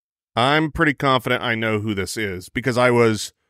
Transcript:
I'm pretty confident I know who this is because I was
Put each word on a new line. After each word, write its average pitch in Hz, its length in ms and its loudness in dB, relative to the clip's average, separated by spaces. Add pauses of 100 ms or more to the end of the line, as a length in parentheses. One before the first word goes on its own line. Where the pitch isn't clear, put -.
(340)
I'm 147 380 2
pretty 151 220 0
confident 127 480 0
I 117 120 -2
know 110 260 -2
who 107 140 -4
this 95 220 -6
is 98 320 -6
because 120 300 -2
I 123 120 4
was 117 420 2 (180)